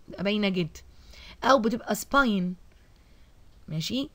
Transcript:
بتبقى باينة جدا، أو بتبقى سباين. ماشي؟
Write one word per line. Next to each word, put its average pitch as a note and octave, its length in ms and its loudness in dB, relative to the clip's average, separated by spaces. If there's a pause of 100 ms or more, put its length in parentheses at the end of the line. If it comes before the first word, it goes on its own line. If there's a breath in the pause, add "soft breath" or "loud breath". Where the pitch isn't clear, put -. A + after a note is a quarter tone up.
بتبقى - 160 -10
باينة G3+ 260 0
جدا، F3+ 300 -2 (640 loud breath)
أو C4 160 8
بتبقى A3 360 0
سباين. G3 600 2 (1120 soft breath)
ماشي؟ G#3 480 -4